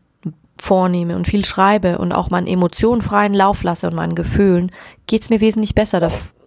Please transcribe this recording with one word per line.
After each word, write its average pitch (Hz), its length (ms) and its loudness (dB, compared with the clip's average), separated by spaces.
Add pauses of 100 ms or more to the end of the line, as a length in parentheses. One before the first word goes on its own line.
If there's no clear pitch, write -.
(600)
vornehme 180 560 0
und 175 120 -2
viel 202 180 0
schreibe 190 540 2
und 175 140 -2
auch - 180 -2
meinen 180 160 -2
Emotionen 185 560 0
freien 202 320 0
Lauf 196 260 2
lasse 175 260 -4
und 170 60 -4
meinen 165 220 -4
Gefühlen, 180 560 2 (340)
geht's - 240 -2
mir 226 100 2
wesentlich 214 360 0
besser 214 240 0
daf-, - 340 -4 (120)